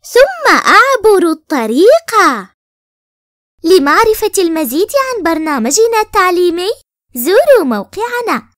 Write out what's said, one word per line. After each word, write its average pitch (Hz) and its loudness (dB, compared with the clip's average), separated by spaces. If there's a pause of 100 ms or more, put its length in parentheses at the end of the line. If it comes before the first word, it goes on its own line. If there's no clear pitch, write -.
(120)
ثم 605 2
أعبر 403 2
الطريق. 320 0 (1500)
لمعرفة 370 2
المزيد 320 -2
عن 523 -6
برنامجنا 320 -2
التعليمي، 359 -2 (440)
زوروا 415 2
موقعنا 370 -6